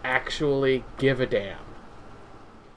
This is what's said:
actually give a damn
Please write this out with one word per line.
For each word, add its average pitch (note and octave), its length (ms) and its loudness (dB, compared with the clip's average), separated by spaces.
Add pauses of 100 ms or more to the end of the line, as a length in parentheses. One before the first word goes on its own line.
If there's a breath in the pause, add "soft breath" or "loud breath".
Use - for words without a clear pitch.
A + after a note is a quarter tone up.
actually C3+ 800 2 (140)
give C3+ 220 4
a B2+ 60 2
damn G2+ 320 -2 (1200)